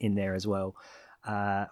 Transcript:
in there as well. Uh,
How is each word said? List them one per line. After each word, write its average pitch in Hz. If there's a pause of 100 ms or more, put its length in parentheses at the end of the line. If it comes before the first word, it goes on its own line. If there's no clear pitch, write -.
in 104
there 98
as 95
well. 95 (480)
Uh, 101